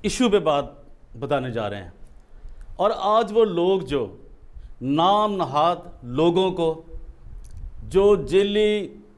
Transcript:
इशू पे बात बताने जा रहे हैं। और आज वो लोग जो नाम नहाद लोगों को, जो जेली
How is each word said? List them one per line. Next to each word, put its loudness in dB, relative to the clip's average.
इशू 2
पे 4
बात -2
बताने -4
जा -4
रहे -6
हैं। -14
और 2
आज 0
वो 4
लोग 2
जो -6
नाम 2
नहाद 0
लोगों 2
को, -2
जो 4
जेली 0